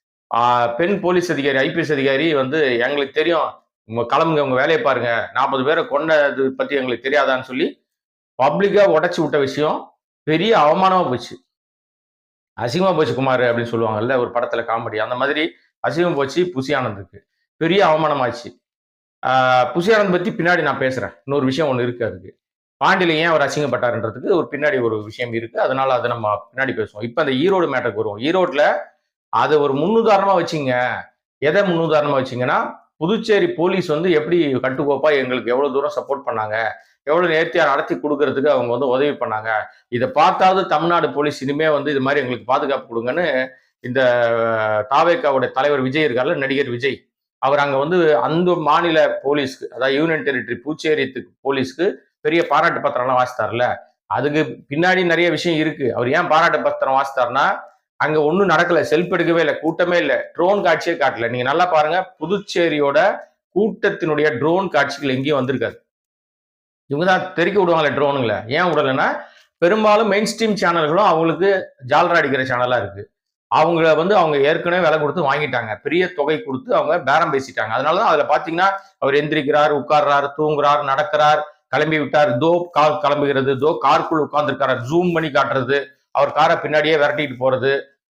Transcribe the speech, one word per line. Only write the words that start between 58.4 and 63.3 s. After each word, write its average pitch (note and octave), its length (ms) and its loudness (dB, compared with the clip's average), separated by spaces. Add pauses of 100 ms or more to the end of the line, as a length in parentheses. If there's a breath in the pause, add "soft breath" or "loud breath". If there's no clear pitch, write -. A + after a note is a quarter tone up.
நடக்கல, E3+ 320 2
செல்ஃப் E3+ 320 0
எடுக்கவே E3+ 260 2
இல்ல, D3+ 200 0
கூட்டமே E3+ 400 0
இல்ல, C#3+ 360 -2
ட்ரோன் F#3 280 2
காட்சியே E3+ 320 0
காட்டல. B2 340 -2
நீங்க B2 160 -4
நல்லா D#3+ 220 2
பாருங்க, E3+ 520 0
புதுச்சேரியோட D#3 800 0 (560)